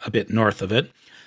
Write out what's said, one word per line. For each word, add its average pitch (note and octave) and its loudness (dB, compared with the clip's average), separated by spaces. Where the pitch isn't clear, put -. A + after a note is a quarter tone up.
a A#2 -6
bit G#2+ -2
north A2 0
of F#2+ -4
it, B2 0